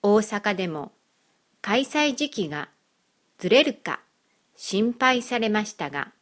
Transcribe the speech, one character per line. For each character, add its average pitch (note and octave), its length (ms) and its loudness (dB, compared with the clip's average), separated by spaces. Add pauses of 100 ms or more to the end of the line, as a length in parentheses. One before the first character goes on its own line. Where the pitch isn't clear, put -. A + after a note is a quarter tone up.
大 G#3 160 6
阪 G#3 360 0
で F#3 140 -2
も D3+ 240 -8 (680)
開 A3+ 220 0
催 D4 320 0
時 D4 160 -4
期 F#3 180 -4
が D3 200 -8 (720)
ず F3+ 100 -4
れ C4 160 6
る C#4+ 100 -2
か - 260 -8 (560)
心 A3 360 -2
配 B3+ 300 2
さ B3 160 -4
れ A3+ 100 0
ま G#3+ 160 0
し - 100 -12
た C#3+ 160 -6
が C#3 320 -8